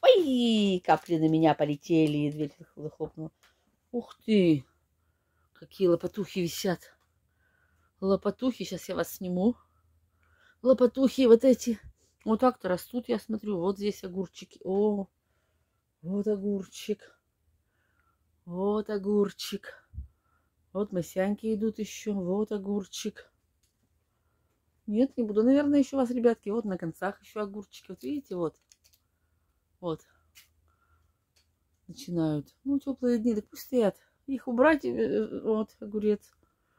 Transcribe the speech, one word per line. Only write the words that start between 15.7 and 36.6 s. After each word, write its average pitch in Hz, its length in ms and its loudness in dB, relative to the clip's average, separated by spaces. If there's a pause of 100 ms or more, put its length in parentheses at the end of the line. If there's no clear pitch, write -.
вот 196 260 -4
огурчик. 202 880 -6 (1300)
Вот 202 460 -4
огурчик. 202 1000 -4 (840)
Вот 208 180 -6
масяньки 196 600 -2
идут 214 260 -4
ещё. 214 340 -8
Вот 196 380 -2
огурчик. 202 800 -8 (1500)
Нет, 226 300 0
не 247 80 -2
буду. 214 200 0
Наверное, 285 360 4
ещё 269 160 0
вас, 254 140 0
ребятки, 233 400 0
вот 214 160 -4
на 190 120 -4
концах 180 440 -8
ещё - 180 -14
огурчики. 208 520 -12
Вот 180 120 -16
видите, 269 320 -8
вот. 165 240 -4 (1200)
Вот. 160 200 -6 (1900)
Начинают. 160 760 -4
Ну, 277 160 -2
тёплые 254 380 -2
дни, 226 160 0
так 214 160 -4
пусть - 140 -20
стоят. 226 340 0 (300)
Их 269 200 -8
убрать, 277 380 4
э, 247 40 -2
э, 220 520 -2
вот, 214 380 -2
огурец. 208 420 -2 (580)